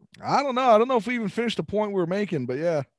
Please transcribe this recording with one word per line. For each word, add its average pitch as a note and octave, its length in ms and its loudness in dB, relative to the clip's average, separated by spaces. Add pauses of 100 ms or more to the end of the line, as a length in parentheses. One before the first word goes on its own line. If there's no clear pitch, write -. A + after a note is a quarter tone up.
(220)
I E3+ 200 0
don't C#4 120 -2
know. B3+ 160 4
I G#3+ 60 8
don't A#3 120 4
know C4 100 2
if F#3 80 -6
we B3 80 -2
even A3+ 140 -2
finished A3+ 280 -4
the F3 80 -4
point G#3 280 -4
we F#3+ 80 0
were E3+ 60 0
making, F3+ 380 -2
but B2+ 140 -4
yeah. D#3+ 240 0 (160)